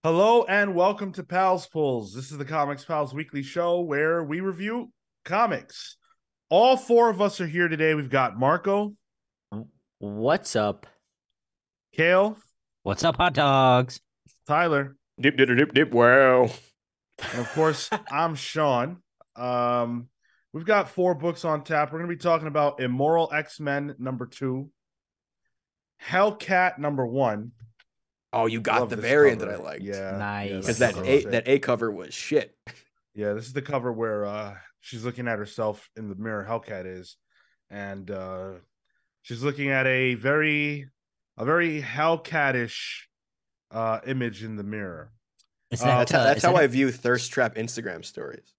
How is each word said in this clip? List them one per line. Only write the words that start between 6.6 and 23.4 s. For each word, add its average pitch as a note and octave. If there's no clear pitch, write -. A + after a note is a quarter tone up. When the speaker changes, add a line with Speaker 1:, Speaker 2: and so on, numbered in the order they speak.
Speaker 1:
four A#3
of G3
us G3+
are F3
here E3+
today. D#3
We've C#3+
got B2
Marco. F3
Speaker 2:
What's A2
up? G#2
Speaker 1:
Kale. F#3
Speaker 3:
What's G2
up, E3+
hot F3
dogs? C3
Speaker 1:
Tyler. D3
Speaker 4:
Dip, C3+
dip, C3
dip, C3
dip, C3+
wow. B2
Speaker 1:
And A#2+
of A#2
course, D#3
Speaker 2:
<laughs> -
Speaker 1:
I'm D#3+
Sean. D3+
Um, A#2+
we've E3
got G3+
four F3+
books E3
on D3+
tap. D3+
We're D#3+
gonna E3+
be F3
talking E3
about D3
Immoral C#3+
X-Men C#3+